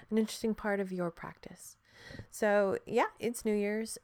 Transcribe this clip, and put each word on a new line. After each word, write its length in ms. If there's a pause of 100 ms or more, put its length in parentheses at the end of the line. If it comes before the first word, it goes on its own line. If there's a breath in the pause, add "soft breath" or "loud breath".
(120)
an 80
interesting 340
part 260
of 120
your 180
practice. 680 (540 loud breath)
So, 560
yeah, 220 (120)
it's 240
New 120
Year's, 480